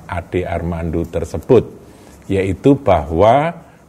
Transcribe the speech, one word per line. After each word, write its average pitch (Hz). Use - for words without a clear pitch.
Ade 90
Armando 85
tersebut, -
yaitu 98
bahwa 104